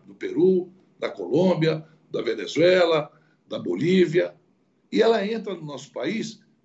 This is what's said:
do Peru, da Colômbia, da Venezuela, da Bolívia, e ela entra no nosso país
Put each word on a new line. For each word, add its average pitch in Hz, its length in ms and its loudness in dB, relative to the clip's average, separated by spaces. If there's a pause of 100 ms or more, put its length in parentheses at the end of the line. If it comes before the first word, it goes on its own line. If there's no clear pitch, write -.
do 98 100 -20
Peru, 175 540 2 (300)
da 117 100 -6
Colômbia, 160 760 0 (240)
da - 120 -6
Venezuela, 151 920 2 (360)
da 113 120 -10
Bolívia, 156 760 0 (580)
e 202 100 2
ela 220 240 2
entra 208 280 -6
no 165 120 -12
nosso 143 260 -14
país 165 500 -8 (240)